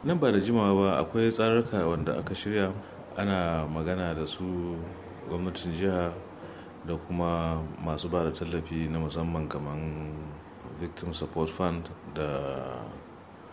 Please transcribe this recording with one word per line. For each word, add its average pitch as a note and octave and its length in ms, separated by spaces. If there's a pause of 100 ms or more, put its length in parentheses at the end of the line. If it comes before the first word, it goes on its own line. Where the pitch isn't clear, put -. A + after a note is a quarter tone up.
Nan E3 160
ba C3+ 120
da G2+ 80
jimawa G#2 360
ba F#2+ 260
akwai A2+ 300
tsararraka A2+ 560
wanda E2 320
aka - 160
shirya. G2+ 380 (440)
Ana F2+ 480
magana E2 480
da D#2 140
su - 160 (840)
gwamnatin F2 460
jiha F2+ 400 (720)
da E2+ 100 (120)
kuma E2+ 560 (200)
masu D#2 260
ba F2 140
da D#2+ 80
tallafi E2 600
na E2 80
musamman D#2+ 500
kaman D2+ 640 (680)
Victim E2+ 340
Support D#2+ 360
Fund E2+ 400 (240)
da C#2 640 (760)